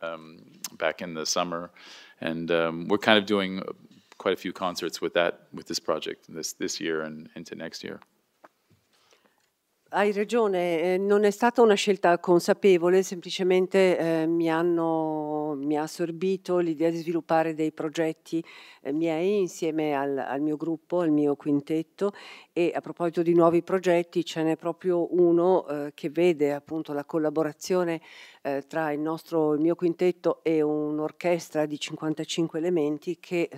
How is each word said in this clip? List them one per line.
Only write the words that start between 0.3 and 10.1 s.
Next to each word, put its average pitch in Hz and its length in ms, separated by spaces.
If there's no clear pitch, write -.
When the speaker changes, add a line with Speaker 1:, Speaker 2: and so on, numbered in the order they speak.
Speaker 1:
back 80 240
in 87 120
the 78 120
summer, 87 440
and, 82 320
um, 82 380
we're 101 80
kind 107 220
of 98 60
doing 95 360
quite 98 160
a - 40
few 90 140
concerts 87 480
with 85 140
that, - 400
with - 140
this 85 120
project 80 480
this, - 260
this - 280
year 80 200
and 78 340
into 87 200
next - 280
year. 80 160
Speaker 2:
Hai 202 200